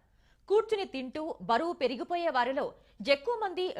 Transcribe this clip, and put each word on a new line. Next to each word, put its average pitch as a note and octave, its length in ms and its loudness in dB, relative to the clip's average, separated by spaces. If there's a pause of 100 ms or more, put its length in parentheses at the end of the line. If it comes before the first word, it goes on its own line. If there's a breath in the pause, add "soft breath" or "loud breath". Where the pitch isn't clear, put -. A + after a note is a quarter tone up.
(480)
కూర్చుని G#4+ 380 2
తింటూ C4+ 560 -6
బరువు B3 320 2
పెరిగిపోయే E4+ 560 0
వారిలో B3+ 420 0 (360 soft breath)
ఎక్కువ C#4+ 360 2
మంది F#4 360 -4